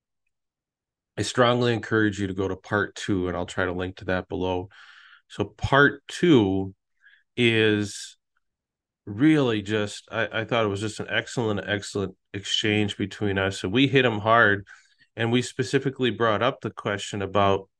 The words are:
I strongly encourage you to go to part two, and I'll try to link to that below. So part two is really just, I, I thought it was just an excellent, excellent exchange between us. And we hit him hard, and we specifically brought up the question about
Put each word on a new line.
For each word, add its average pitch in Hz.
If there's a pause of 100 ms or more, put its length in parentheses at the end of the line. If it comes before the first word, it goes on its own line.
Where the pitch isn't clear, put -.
(1160)
I 107
strongly 123
encourage 107
you 101
to 92
go 95
to 92
part -
two, 92
and 87
I'll 90
try -
to 90
link 92
to 95
that 92
below. 92 (600)
So -
part 139
two 98 (640)
is 110 (920)
really 120
just, 104
I, 113
I 110
thought 117
it 104
was 98
just 107
an 101
excellent, 107
excellent 98 (160)
exchange 104
between 101
us. 98
And 92
we 135
hit 131
him 113
hard, 107 (480)
and 113
we 123
specifically 127
brought 107
up 131
the 113
question 101
about 98 (120)